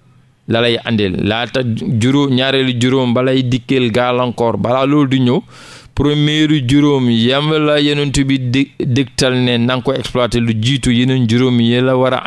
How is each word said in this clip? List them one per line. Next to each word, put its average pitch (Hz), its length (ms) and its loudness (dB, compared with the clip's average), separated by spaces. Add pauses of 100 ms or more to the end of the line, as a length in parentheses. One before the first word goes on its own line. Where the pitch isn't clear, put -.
(480)
la 113 120 0
lay 117 240 0
andil. 104 380 0
Laata 113 380 -2 (400)
juróom, 135 340 2
ñaareelu 131 460 0
juróom 127 340 0
balay 131 280 0
dikkeel 123 480 -2
gàllankoor, 120 680 -2
balaa 123 280 0
loolu 143 220 2
di 131 120 0
ñëw, 127 200 2 (560)
première 147 540 0 (180)
juróom 139 420 2
yam 123 380 2 (180)
la 147 140 2
Yonent 143 320 0 (160)
bi 135 100 0
di, 131 300 -2 (100)
digtal 131 640 -2
ne 123 160 0
nanga 123 260 -2
ko 135 120 -2
exploité 123 460 -2
lu 117 120 0 (100)
jiitu 127 300 0
yeneen 127 360 2
juróom 123 320 2
yi 117 200 2
la 127 160 0
war 127 180 2
a 127 120 -4